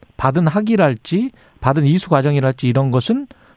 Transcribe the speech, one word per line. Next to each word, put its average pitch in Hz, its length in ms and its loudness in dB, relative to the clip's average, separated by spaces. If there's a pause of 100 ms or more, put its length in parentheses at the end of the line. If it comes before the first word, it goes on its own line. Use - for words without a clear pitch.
(180)
받은 147 300 0
학위랄지 196 840 0 (300)
받은 139 240 0
이수 170 240 2
과정이랄지 135 580 0
이런 131 240 0
것은 233 360 -2 (300)